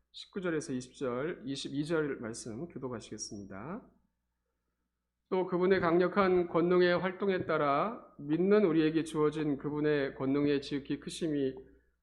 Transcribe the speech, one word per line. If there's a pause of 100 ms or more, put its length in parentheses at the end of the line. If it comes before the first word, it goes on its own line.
(120)
십구
절에서
이십
절,
이십이
절
말씀
교독하시겠습니다. (1500)
"또
그분의
강력한
권능의
활동에
따라 (200)
믿는
우리에게
주어진
그분의
권능의
지극히
크심이 (500)